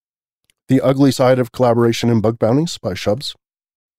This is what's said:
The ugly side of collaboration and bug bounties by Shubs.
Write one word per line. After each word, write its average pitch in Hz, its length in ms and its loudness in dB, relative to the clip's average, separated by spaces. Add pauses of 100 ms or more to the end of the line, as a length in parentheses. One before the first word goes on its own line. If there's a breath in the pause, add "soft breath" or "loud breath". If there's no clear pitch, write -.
(680)
The 131 140 2
ugly 135 300 2
side 127 280 2
of 123 120 -4
collaboration 117 580 0
and 113 120 2
bug 113 160 -2
bounties 135 400 -2
by - 160 -8
Shubs. - 420 -6 (640)